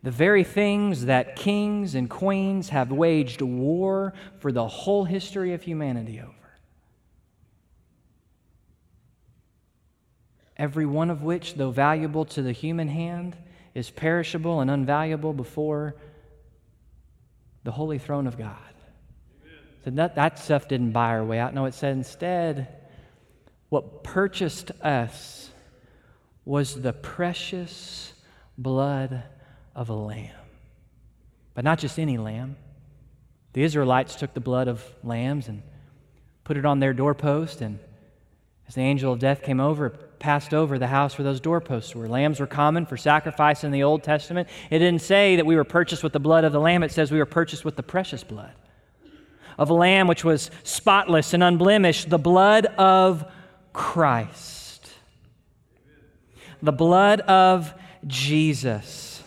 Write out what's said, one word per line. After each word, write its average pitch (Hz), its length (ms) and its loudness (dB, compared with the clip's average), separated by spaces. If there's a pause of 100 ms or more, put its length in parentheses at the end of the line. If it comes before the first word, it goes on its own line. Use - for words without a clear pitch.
the 131 60 -6
very 180 320 4
things 202 600 -2
that 127 300 0
kings 208 600 -2
and 127 120 -2
queens 196 640 -2
have 131 220 -2
waged 151 500 0
war 175 720 -2 (240)
for 143 140 -4
the 120 160 -2
whole 202 360 -2
history 185 500 -4
of 170 100 -8
humanity 123 580 -6
over. 120 100 -18 (4000)
Every 147 280 -2
one 151 240 0
of 151 140 -6
which, 170 320 -6
though 135 160 -4
valuable 156 540 0
to 147 180 -6
the 127 80 -2
human 160 360 -4
hand, 170 480 -8 (380)
is 123 160 -8
perishable 165 680 -2
and 131 100 0
unvaluable 147 680 -2
before 151 600 -6 (1700)
the 117 80 -8
holy 151 260 -6
throne 143 300 -4
of 120 100 -8
God. 104 220 -12 (1300)
So 135 40 -8
that, 160 280 -2
that 156 200 0
stuff - 300 -2
didn't 123 240 -2
buy 117 160 2
our 113 180 -2
way 113 140 -4
out. 127 160 -4
No, 135 100 -2
it 131 80 -6
said 139 200 -4
instead, 151 720 -6 (1000)
what - 340 -4
purchased 190 680 -4 (140)
us - 680 -4 (960)
was 139 340 -4
the 127 140 -4
precious - 1200 -10 (420)
blood 131 680 -4 (520)
of 120 140 -8
a 113 40 -6
lamb. 107 380 -10 (1200)
But 120 120 -6
not 160 140 2
just 147 200 -8
any 147 180 -2
lamb. 113 380 -8 (960)
The 127 100 -2
Israelites 135 540 2
took - 180 -8
the - 60 -8
blood 127 300 -2
of 113 120 -6 (220)
lambs 120 460 -4
and 101 140 -12 (840)
put 151 100 -4
it 139 100 -4
on 143 140 2
their 135 140 2
doorpost, 147 680 -2
and 104 200 -8 (920)
as - 60 -14
the 131 60 -4
angel 135 300 0
of 120 80 -2
death 135 240 0
came 131 160 0
over, 147 280 0
it - 300 -12
passed 143 360 -2
over 151 260 0
the 131 80 -2
house 139 300 0
where 143 80 -4
those 135 160 -4
doorposts 165 520 -4
were. 113 140 -10
Lambs 139 320 0
were 139 80 -4
common 151 380 0
for 131 100 -10
sacrifice 151 680 2
in 147 60 -2
the 139 120 0
Old 147 180 2
Testament. 151 460 -2 (220)
It 160 100 2
didn't 170 220 4
say 196 340 6
that 165 100 4
we 165 120 4
were 143 80 4
purchased 170 380 0
with 156 100 -2
the 147 80 0
blood 160 240 6
of 147 80 2
the 147 80 2
lamb. 175 200 4
It 156 120 -2
says 151 180 2
we 156 60 2
were 151 80 4
purchased 160 400 -2
with 156 100 -6
the 131 80 -8
precious 180 400 -6
blood - 300 -14 (1040)
of - 120 0
a 165 40 4
lamb 185 340 6
which 170 160 2
was 160 280 2 (120)
spotless 185 720 2
and 175 100 6
unblemished, 175 680 4
the 170 80 4
blood 190 480 6
of 190 640 4 (440)
Christ, - 1160 -4 (1700)
the 151 80 4
blood 180 480 6
of 185 540 6 (340)
Jesus 131 1040 0 (160)